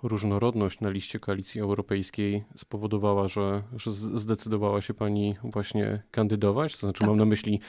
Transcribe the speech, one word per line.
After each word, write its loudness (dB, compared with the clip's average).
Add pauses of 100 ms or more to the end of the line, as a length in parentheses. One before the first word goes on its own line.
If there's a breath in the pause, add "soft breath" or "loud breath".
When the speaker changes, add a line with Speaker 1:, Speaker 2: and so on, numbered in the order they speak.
Speaker 1:
różnorodność 2
na 0
liście -4
Koalicji -4
Europejskiej 0 (120)
spowodowała, 0
że, 0 (140)
że -6
z-, -4
zdecydowała 0
się -6
pani 0 (100)
właśnie -2
kandydować? 2
To -12
znaczy, -2
Speaker 2:
Tak. 6
Speaker 1:
mam 6
na 6
myśli 2